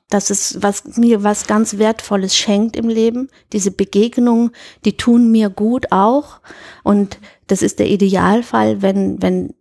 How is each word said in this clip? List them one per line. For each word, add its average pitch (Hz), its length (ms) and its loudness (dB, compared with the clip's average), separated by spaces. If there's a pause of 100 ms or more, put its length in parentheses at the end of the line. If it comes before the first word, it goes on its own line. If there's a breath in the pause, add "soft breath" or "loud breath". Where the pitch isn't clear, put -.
(100)
dass 202 200 -2
es - 320 -6
was, - 340 -4
mir 233 260 4
was 208 240 -2
ganz 214 320 -2
Wertvolles 202 580 -2
schenkt 214 400 0
im 226 120 -4
Leben. 226 400 -2 (240 soft breath)
Diese 202 180 -2
Begegnungen, 233 800 0 (340 loud breath)
die 202 120 0
tun 233 340 4
mir 220 180 4
gut 220 420 -2
auch. 240 500 0 (420 loud breath)
Und 202 360 0 (280 loud breath)
das 190 160 -2
ist - 160 -2
der 208 100 0
Idealfall, 202 960 0
wenn, 190 400 -2
wenn 180 380 -2